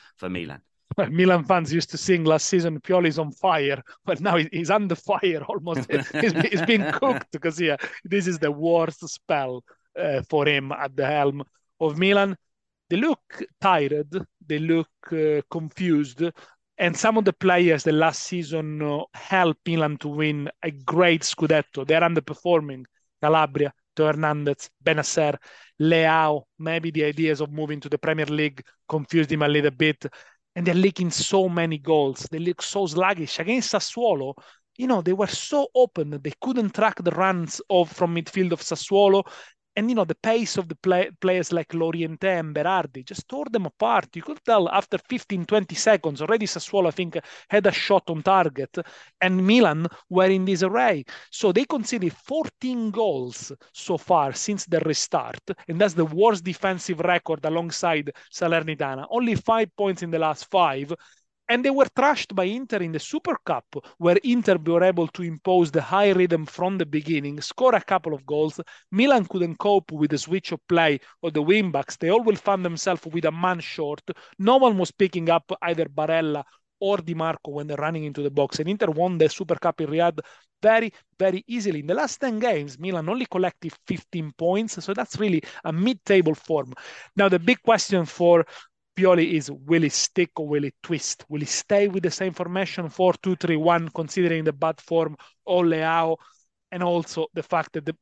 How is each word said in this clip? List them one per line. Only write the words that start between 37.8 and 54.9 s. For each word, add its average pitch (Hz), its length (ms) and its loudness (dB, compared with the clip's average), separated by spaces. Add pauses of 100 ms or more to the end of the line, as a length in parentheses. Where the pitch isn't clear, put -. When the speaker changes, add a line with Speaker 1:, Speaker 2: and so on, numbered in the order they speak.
Speaker 2:
from 170 240 -2
midfield 170 380 -2
of 165 80 -2
Sassuolo. 196 640 2 (560)
And, 220 120 -2
you 254 40 0
know, 208 120 2
the 160 80 -4
pace 226 420 0
of 175 140 -4
the 160 60 -10
play-, 185 340 0 (100)
players 185 320 0
like 170 220 -2
Lorientè 165 640 -2
and 156 160 -8
Berardi 151 480 -2
just - 240 -16
tore 285 220 -8
them 214 160 -2
apart. 220 500 0
You 160 60 -10
could 294 200 -14
tell 202 280 4
after 196 260 -2
fifteen, 196 480 -6
twenty 202 300 0
seconds, 156 480 2
already 208 240 0
Sassuolo, 180 420 -2
I 151 40 0
think, 175 260 -6 (320)
had 202 160 4
a 190 60 6
shot - 360 0
on 160 140 -6
target. 160 520 2 (460)
And 185 260 2
Milan 180 400 4 (220)
were 185 220 4
in 190 160 0
disarray. 190 580 0 (260)
So 196 220 0
they 240 140 2
conceded 220 480 -4
fourteen 254 760 -6
goals 151 640 -4 (220)
so - 240 -4
far 147 340 2
since 202 320 -6
the 170 160 0
restart. 139 600 -4 (260)